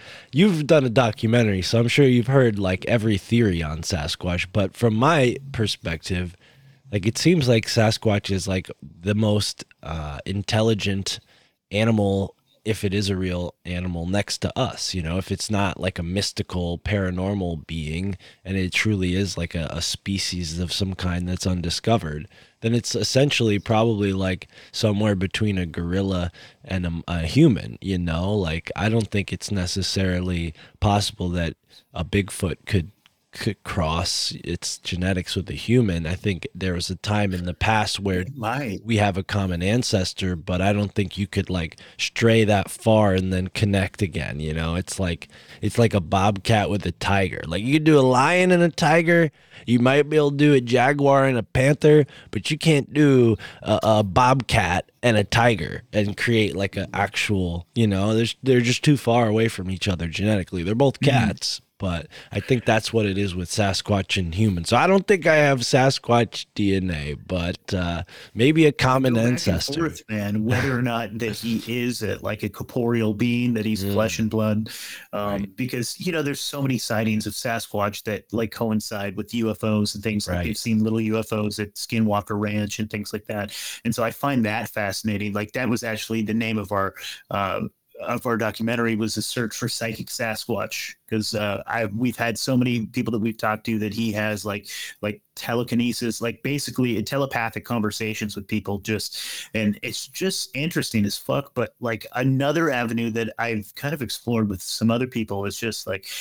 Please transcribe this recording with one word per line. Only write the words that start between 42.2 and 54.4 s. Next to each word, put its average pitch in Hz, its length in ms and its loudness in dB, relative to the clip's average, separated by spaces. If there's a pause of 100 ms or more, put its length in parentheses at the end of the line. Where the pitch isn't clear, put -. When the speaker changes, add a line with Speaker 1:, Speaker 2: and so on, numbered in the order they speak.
Speaker 1:
that 101 260 2
far 107 440 4
and 92 180 0
then 92 160 -2
connect 98 540 0
again, 78 360 -4
you 78 140 -4
know? 82 220 -2
It's - 260 -6
like, 85 280 -4 (340)
it's 104 160 -2
like 110 160 4
a 98 60 4
bobcat 98 680 2
with 98 160 -2
a 90 80 -2
tiger. 95 540 0
Like, 85 180 -4
you 131 80 0
could 156 120 2
do 151 140 8
a 135 40 8
lion 156 500 6
and 175 100 6
a 175 60 6
tiger, 165 600 4 (340)
you 120 140 4
might 139 320 4
be 151 80 4
able 143 140 4
to 143 40 -4
do 147 160 6
a 135 80 8
jaguar 135 640 4
and 131 140 2
a 110 40 -2
panther, 151 640 6 (280)
but - 180 -4
you 156 80 -2
can't 147 340 2
do 131 460 6 (240)
a, 101 200 2
a 107 200 4
bobcat 107 880 2 (100)